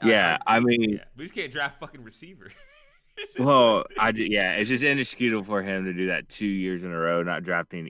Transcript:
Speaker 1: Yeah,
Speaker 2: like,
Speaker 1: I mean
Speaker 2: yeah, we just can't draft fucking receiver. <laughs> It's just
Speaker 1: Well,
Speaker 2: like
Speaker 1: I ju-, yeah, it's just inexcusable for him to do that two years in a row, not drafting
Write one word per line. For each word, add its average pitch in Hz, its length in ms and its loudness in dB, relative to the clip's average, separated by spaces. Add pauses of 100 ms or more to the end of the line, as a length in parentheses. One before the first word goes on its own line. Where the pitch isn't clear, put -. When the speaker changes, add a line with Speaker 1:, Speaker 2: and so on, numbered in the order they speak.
Speaker 1:
Yeah, 104 300 4
Speaker 2:
like, - 140 -2
Speaker 1:
I 117 140 4
mean 117 340 2
Speaker 2:
yeah, - 100 -8 (120)
we 139 80 -14
just 185 100 -16
can't 147 180 -8
draft 143 280 -6
fucking 143 240 -16
receiver. 156 520 -20
<laughs> 587 60 -20 (540)
It's 415 180 -14
just 127 120 0
Speaker 1:
Well, 123 300 8
Speaker 2:
like 80 100 0 (140)
Speaker 1:
I 110 100 4
ju-, 110 180 -2
yeah, 95 280 2
it's 104 120 -2
just 127 140 -2
inexcusable 123 640 0
for 101 180 -2
him 95 220 -4
to 92 80 -4
do 92 160 -2
that 85 200 -4
two 104 200 -6
years 92 340 -4
in 90 80 -8
a 85 80 -6
row, 85 240 0
not 85 220 -4
drafting 85 460 -6